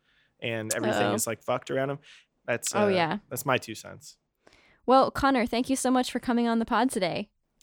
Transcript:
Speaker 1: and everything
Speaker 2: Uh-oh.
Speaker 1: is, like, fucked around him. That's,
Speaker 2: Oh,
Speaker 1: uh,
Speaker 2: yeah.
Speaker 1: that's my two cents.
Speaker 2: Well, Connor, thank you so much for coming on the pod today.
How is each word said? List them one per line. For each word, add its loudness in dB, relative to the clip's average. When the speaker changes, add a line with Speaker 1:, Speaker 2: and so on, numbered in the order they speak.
Speaker 1:
and -4
everything 0
Speaker 2:
Uh-oh. 0
Speaker 1:
is, -2
like, -6
fucked -4
around 0
him. -6
That's, -2
Speaker 2:
Oh, 2
Speaker 1:
uh, 4
Speaker 2:
yeah. 0
Speaker 1:
that's -8
my 2
two -10
cents. -18
Speaker 2:
Well, 6
Connor, 2
thank -2
you 0
so 0
much 2
for -4
coming 0
on 0
the 0
pod 2
today. -2